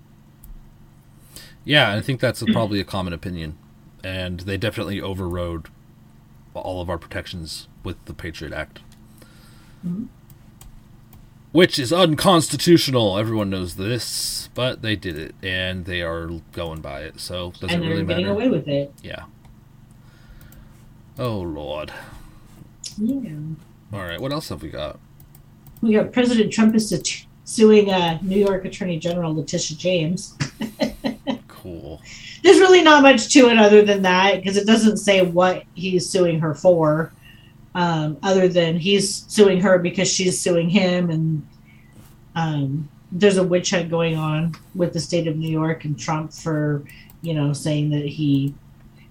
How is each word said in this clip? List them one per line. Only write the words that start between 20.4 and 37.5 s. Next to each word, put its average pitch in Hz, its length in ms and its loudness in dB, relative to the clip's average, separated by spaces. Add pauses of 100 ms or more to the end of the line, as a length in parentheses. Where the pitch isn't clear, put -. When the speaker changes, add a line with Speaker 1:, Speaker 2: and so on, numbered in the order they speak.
Speaker 1:
Oh, 117 220 -6
Lord. 76 540 -10 (1040)
Speaker 2:
Yeah. 233 340 -4 (600)
Speaker 1:
All 98 80 -8
right, 85 180 -8
what 135 120 -6
else 151 180 -8
have 87 120 -10
we 78 80 -12
got? 71 300 -10 (840)
Speaker 2:
We 226 120 2
got - 180 2
President 240 400 2
Trump 220 240 4
is 214 140 0
su-, - 360 -6 (200)
suing, 214 460 6
uh, 170 300 0
New 190 180 -2
York 196 260 0
Attorney 180 340 -6
General 170 360 -4
Letitia 156 420 -6
James. 175 600 -2
<laughs> 143 60 -4 (1040)
Speaker 1:
Cool. 156 520 -14 (440)
Speaker 2:
There's 339 160 8
really 370 240 8
not 302 180 8
much 277 320 6
to 247 160 8
it 226 80 4
other 208 240 8
than 202 220 4
that, 185 400 2
'cause 196 120 -2
it 202 120 0
doesn't 220 300 4
say 190 260 4
what 180 400 0 (100)
he's 180 340 -2
suing 170 340 0
her 156 120 -2
for, 160 580 2 (640)